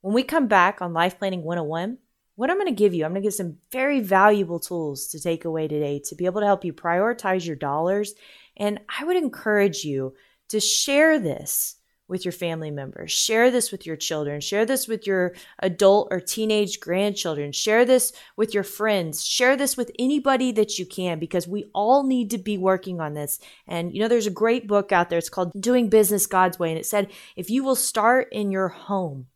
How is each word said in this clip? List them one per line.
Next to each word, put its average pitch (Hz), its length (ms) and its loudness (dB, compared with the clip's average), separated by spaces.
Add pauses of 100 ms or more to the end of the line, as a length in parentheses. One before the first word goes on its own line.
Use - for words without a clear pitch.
When 196 120 -2
we 247 80 4
come 285 240 0
back 196 380 4
on 170 100 -4
Life 175 240 0
Planning 185 240 -4
one 165 160 -4
oh 165 60 -2
one, 170 340 -4 (380)
what 262 160 -2
I'm 381 80 0
gonna 381 120 0
give 196 220 4
you, 156 120 0
I'm 160 60 -4
gonna 196 100 -4
give 196 120 -2
some 175 240 -8 (140)
very 269 300 0
valuable 190 580 4
tools 156 480 -6
to 160 120 -12
take 165 260 -4
away 160 220 -4
today 147 380 -2
to - 100 -10
be 175 100 -4
able 185 160 0
to 208 60 2
help 196 160 2
you 175 100 -6
prioritize 190 720 -2
your 165 100 -6
dollars. 170 580 -2 (440)
And 208 220 -4 (200)
I 285 60 -8
would 359 120 0
encourage 208 680 0
you 135 300 -4 (360)
to 214 100 -2
share 294 600 4
this - 580 -4 (320)
with 185 160 -6
your 175 80 -4
family 165 360 -6
members, 147 420 -10
share 233 380 4
this 240 220 0
with - 140 -12
your 160 100 -6
children, 147 460 -4
share 202 240 0
this 262 240 -2
with 220 180 -6
your 180 260 0 (260)
adult 196 520 4
or 185 80 -2
teenage 214 640 -2
grandchildren, 170 680 -2
share 220 340 2
this 254 260 4 (240)
with 220 180 -2
your 202 100 0
friends, 190 600 -2
share 262 320 2
this 277 220 -2
with 247 200 -4
anybody 262 540 0
that 214 260 0
you 180 80 -6
can, 180 320 -4
because 170 300 -4
we 202 160 -6 (100)
all 247 300 4
need 247 260 0
to 233 80 -4
be 202 200 -4
working 185 420 0
on 151 140 -6
this. 147 260 -6 (280)
And, 175 260 -6
you 196 80 -2
know, 214 80 0
there's 226 180 2
a 202 40 -2
great 226 360 0
book 202 240 2
out 175 180 4
there. 170 80 0
It's 165 120 -4
called 175 300 -4
Doing 240 300 2
Business 208 380 4
God's 185 320 2
Way. 165 120 0
And 160 60 -4
it - 80 -8
said, 202 240 -2 (280)
if 185 120 -10
you 262 140 0
will 262 120 2
start 247 580 2
in 208 180 -2
your 190 160 0
home 156 680 -6